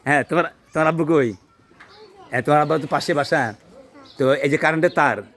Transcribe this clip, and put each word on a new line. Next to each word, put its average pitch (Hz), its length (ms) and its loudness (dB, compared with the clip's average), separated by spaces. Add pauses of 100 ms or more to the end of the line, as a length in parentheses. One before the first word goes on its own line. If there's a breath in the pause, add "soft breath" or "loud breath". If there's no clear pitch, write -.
হ্যাঁ, 139 180 2
তোমার, 165 220 -2 (280)
তোমার 156 140 0
আব্বু 160 180 0
কই? 147 240 2 (1000)
হ্যাঁ, 123 120 -4
তোমার 147 200 2
আব্বা 151 160 0
তো 147 100 -6
পাশে 147 260 -2
বাসা। 143 280 0 (760)
তো 135 160 2
এই 143 160 0
যে 151 80 0
কারেন্টের 160 420 0
তার 131 180 2 (200)